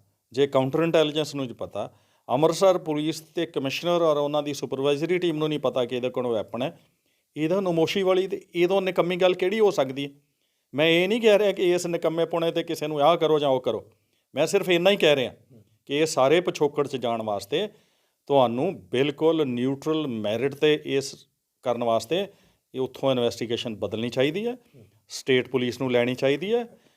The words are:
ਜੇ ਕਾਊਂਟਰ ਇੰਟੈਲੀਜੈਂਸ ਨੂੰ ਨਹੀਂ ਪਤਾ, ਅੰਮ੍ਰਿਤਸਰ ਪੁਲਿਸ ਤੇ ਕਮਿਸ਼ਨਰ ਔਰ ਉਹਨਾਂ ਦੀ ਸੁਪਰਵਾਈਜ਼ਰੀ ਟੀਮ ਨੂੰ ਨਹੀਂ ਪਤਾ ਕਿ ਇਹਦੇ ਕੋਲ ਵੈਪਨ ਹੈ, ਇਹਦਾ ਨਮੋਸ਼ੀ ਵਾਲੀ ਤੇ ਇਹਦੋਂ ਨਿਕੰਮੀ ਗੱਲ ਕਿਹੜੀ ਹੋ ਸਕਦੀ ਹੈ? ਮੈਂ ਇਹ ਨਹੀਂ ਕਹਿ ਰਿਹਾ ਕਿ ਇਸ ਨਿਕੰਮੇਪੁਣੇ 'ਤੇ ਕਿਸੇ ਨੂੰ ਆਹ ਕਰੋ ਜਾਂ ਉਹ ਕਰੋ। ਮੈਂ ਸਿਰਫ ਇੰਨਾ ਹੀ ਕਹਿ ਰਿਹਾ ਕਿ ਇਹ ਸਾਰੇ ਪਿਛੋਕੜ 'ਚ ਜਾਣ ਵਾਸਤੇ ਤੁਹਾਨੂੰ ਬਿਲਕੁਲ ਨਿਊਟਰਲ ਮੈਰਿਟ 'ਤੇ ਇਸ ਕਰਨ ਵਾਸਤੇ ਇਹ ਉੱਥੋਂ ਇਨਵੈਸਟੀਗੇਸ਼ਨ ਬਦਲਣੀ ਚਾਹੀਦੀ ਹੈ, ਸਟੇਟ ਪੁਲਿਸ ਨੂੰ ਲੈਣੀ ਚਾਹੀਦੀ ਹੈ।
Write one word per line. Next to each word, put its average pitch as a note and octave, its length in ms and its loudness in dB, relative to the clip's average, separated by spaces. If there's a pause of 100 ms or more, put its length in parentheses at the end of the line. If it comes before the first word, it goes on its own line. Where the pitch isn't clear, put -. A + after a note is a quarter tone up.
(320)
ਜੇ C3+ 160 2
ਕਾਊਂਟਰ C#3 360 0
ਇੰਟੈਲੀਜੈਂਸ D3+ 520 0
ਨੂੰ C3+ 100 -4
ਨਹੀਂ A2+ 100 -12
ਪਤਾ, G2+ 380 -10 (360)
ਅੰਮ੍ਰਿਤਸਰ E3 480 4
ਪੁਲਿਸ D#3 440 -4
ਤੇ - 240 -6
ਕਮਿਸ਼ਨਰ E3 560 -2
ਔਰ D#3 160 2
ਉਹਨਾਂ D3 260 -2
ਦੀ D3 100 -6
ਸੁਪਰਵਾਈਜ਼ਰੀ C#3+ 640 -2
ਟੀਮ E3+ 180 -2
ਨੂੰ D#3 120 -2
ਨਹੀਂ D3 100 -2
ਪਤਾ B2+ 260 0
ਕਿ B2+ 100 -8
ਇਹਦੇ B2 140 -4
ਕੋਲ B2 180 -4
ਵੈਪਨ A#2 340 -4
ਹੈ, E3 180 -6 (580)
ਇਹਦਾ D#3+ 240 0
ਨਮੋਸ਼ੀ F3 420 0
ਵਾਲੀ F#3 240 2
ਤੇ F#3+ 180 -8 (100)
ਇਹਦੋਂ F3+ 260 2
ਨਿਕੰਮੀ F#3 340 0
ਗੱਲ F3+ 180 2
ਕਿਹੜੀ F#3 260 -2
ਹੋ G#3 120 6
ਸਕਦੀ C3+ 340 -2
ਹੈ? C#3 40 -8 (640)
ਮੈਂ D3 140 2
ਇਹ F3 220 4
ਨਹੀਂ A3+ 120 0
ਕਹਿ G#3 180 6
ਰਿਹਾ G3+ 120 2
ਕਿ F#3 220 2
ਇਸ F3 140 -2
ਨਿਕੰਮੇਪੁਣੇ E3 640 -2
'ਤੇ E3 140 -2
ਕਿਸੇ D#3 240 -6
ਨੂੰ D3+ 120 -4
ਆਹ D#3+ 180 6
ਕਰੋ D#3 220 2
ਜਾਂ C#3+ 100 0
ਉਹ C3 120 0
ਕਰੋ। A2 300 -4 (440)
ਮੈਂ D#3 120 0
ਸਿਰਫ F3+ 220 0
ਇੰਨਾ F3 200 4
ਹੀ G3+ 60 4
ਕਹਿ D#3 200 4
ਰਿਹਾ A#2+ 180 -2 (520)
ਕਿ C#3 120 -4
ਇਹ D#3 80 4
ਸਾਰੇ D#3 360 4
ਪਿਛੋਕੜ D3 460 -2
'ਚ C3+ 80 -8
ਜਾਣ A#2 260 -4
ਵਾਸਤੇ A2 480 -4 (580)
ਤੁਹਾਨੂੰ B2+ 600 0
ਬਿਲਕੁਲ D3+ 580 0
ਨਿਊਟਰਲ C3+ 640 -2
ਮੈਰਿਟ A2+ 460 -2
'ਤੇ D3+ 320 2
ਇਸ C3+ 420 -6 (360)
ਕਰਨ A#2+ 200 -2
ਵਾਸਤੇ A#2+ 440 0 (480)
ਇਹ B2+ 40 -8
ਉੱਥੋਂ C3+ 320 -2
ਇਨਵੈਸਟੀਗੇਸ਼ਨ A#2+ 640 -2
ਬਦਲਣੀ G#2+ 340 -6
ਚਾਹੀਦੀ D#3 380 -2
ਹੈ, B3 80 -6 (520)
ਸਟੇਟ B2+ 420 -2
ਪੁਲਿਸ B2 320 -4
ਨੂੰ C3 100 -4
ਲੈਣੀ B2 240 2
ਚਾਹੀਦੀ D3 380 -2
ਹੈ। A#3 240 -4 (200)